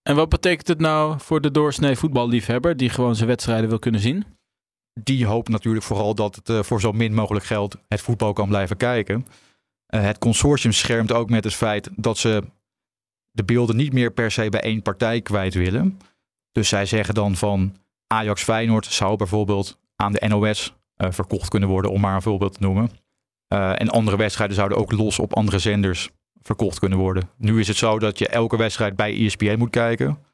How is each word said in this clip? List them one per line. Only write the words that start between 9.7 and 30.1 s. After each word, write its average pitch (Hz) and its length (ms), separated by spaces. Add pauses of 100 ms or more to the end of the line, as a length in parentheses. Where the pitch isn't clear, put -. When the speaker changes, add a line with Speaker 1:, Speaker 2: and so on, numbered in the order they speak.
Speaker 2:
Eh, 110 160
het 101 160
consortium 120 540
schermt 113 400
ook 117 180
met 110 140
het 107 100
feit 104 420
dat 110 220
ze 107 260 (880)
de 110 120
beelden 113 320
niet 135 180
meer 120 180
per 110 200
se 107 180
bij 98 120
één 110 200
partij 113 400
kwijt 95 320
willen. 107 460 (520)
Dus 110 180
zij 101 160
zeggen 104 280
dan 101 220
van: 98 400 (320)
Ajax 110 360
Feyenoord 113 420
zou 101 300
bijvoorbeeld 101 600 (180)
aan 101 160
de 104 160
N 107 40
O 104 220
S, - 200 (220)
eh, 95 160
verkocht - 380
kunnen 98 200
worden, 95 220
om 101 100
maar 98 140
een 92 60
voorbeeld 98 320
te - 80
noemen. 101 280 (580)
Eh, 95 340
en 110 80
andere 107 280
wedstrijden 101 380
zouden 101 220
ook 107 140
los 107 280
op - 140
andere 101 260
zenders 98 500 (320)
verkocht 104 380
kunnen 95 180
worden. 92 400
Nu 110 220
is 101 80
het 107 100
zo 110 220
dat 104 200
je - 80
elke 117 300
wedstrijd 107 380
bij 107 160
E 104 180
S - 60
P - 60
N 107 160
moet 120 120
kijken. 120 540 (100)